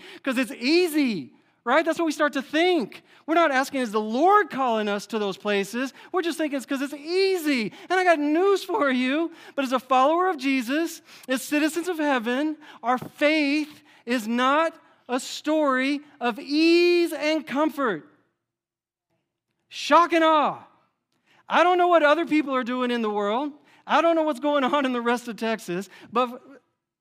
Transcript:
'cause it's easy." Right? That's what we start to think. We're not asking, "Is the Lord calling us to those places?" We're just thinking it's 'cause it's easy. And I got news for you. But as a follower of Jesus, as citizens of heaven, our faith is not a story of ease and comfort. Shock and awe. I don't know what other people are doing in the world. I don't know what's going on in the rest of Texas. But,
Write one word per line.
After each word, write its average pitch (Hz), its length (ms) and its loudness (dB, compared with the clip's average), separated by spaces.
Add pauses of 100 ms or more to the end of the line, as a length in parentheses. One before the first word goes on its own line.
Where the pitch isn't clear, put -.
(220)
'cause 254 160 -2
it's 247 140 -2
easy." 285 800 0 (300)
Right? 285 220 2
That's 320 140 -2
what 339 80 0
we 302 60 -2
start 294 200 0
to 269 100 -4
think. 320 600 0 (240)
We're 320 80 0
not 330 160 4
asking, 262 320 -2
"Is 220 100 -6
the 220 80 -2
Lord 302 480 4
calling 233 400 -2
us 202 200 -4
to 226 100 -6
those 196 180 -4
places?" 208 560 -4 (180)
We're 359 120 -2
just 320 160 -4
thinking 294 180 -2
it's 247 80 -8
'cause 269 160 -4
it's 285 140 -8
easy. 311 760 -2 (200)
And 370 100 2
I - 20 2
got 339 160 4
news 349 460 0
for 294 260 0
you. 269 400 -2 (240)
But 277 120 -2
as 240 60 -6
a 262 60 2
follower 302 500 2
of 339 100 -2
Jesus, 269 640 -4 (260)
as 262 140 -2
citizens 311 440 -2
of 359 120 -4
heaven, 285 580 -2 (260)
our 240 140 0
faith 294 880 -2 (240)
is 233 200 -4
not 269 480 0 (320)
a 254 140 -2
story 285 800 0 (180)
of 240 220 -4
ease 339 720 2
and 302 340 -2
comfort. 269 640 -2 (1600)
Shock 339 460 4
and 320 100 4
awe. 294 400 2 (800)
I 247 160 4
don't 359 140 4
know 359 120 4
what 330 140 4
other 302 220 4
people 277 320 0
are 254 80 -2
doing 247 260 -2
in 240 120 -2
the 214 80 -2
world. 214 420 -2 (340)
I 233 140 2
don't 330 160 2
know 320 60 2
what's 302 180 -2
going 294 240 0
on 277 220 0
in 254 80 -2
the 240 80 -4
rest 240 260 -2
of 214 80 -10
Texas. 202 540 -6 (200)
But, 247 320 -4 (580)